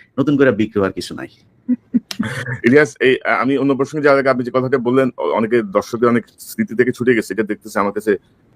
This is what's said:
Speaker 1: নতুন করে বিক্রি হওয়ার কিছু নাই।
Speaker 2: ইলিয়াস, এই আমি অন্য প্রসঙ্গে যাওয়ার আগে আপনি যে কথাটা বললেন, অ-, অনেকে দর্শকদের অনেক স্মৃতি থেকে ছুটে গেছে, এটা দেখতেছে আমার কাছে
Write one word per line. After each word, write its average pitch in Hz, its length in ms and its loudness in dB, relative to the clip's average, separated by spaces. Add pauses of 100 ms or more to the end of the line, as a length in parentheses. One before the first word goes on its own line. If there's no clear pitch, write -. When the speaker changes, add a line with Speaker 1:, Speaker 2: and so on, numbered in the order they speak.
(200)
Speaker 1:
নতুন 139 180 0
করে 135 140 4
বিক্রি 107 280 -2
হওয়ার 98 140 0
কিছু 85 200 -10
নাই। 69 160 -12 (1300)
Speaker 2:
ইলিয়াস, 143 360 4
এই 127 140 4 (280)
আমি 135 160 0
অন্য 135 180 0
প্রসঙ্গে 139 280 -2
যাওয়ার 143 180 4
আগে 135 80 2
আপনি 127 140 0
যে 120 80 -6
কথাটা 131 260 0
বললেন, 127 300 2 (100)
অ-, 76 140 -4
অনেকে 110 320 0
দর্শকদের 104 460 0
অনেক 117 140 2 (160)
স্মৃতি - 360 -6
থেকে 120 160 2
ছুটে 120 240 0
গেছে, 104 180 -4
এটা 107 100 -2
দেখতেছে 104 360 -6
আমার 101 140 0
কাছে 107 180 -2 (440)